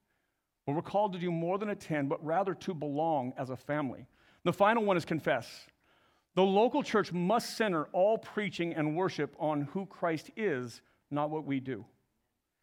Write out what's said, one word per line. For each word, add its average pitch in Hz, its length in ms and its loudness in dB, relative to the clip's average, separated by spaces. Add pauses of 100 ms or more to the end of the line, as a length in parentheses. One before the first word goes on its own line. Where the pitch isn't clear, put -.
(640)
But 139 80 0
we're 165 80 0
called 196 320 0
to 185 60 -6
do 175 120 0
more 170 260 0
than 208 120 -4
attend, 156 400 -2
but 156 140 -2
rather 175 320 0
to - 180 -6
belong 147 640 -2
as 127 120 -6
a 127 80 -8
family. 147 480 -4 (380)
The 175 100 4
final 214 300 6
one 196 140 4
is 160 80 -2
confess. 147 440 0 (880)
The 185 80 6
local 220 400 4
church - 280 0
must 175 460 0
center 180 340 0
all 202 260 4
preaching 180 560 -4
and 151 220 0
worship 165 440 -2
on 156 220 0
who 190 240 -4
Christ 165 500 -4
is, 135 460 -4 (300)
not 147 180 0
what 156 160 -4
we 139 140 0
do. 123 260 -8 (760)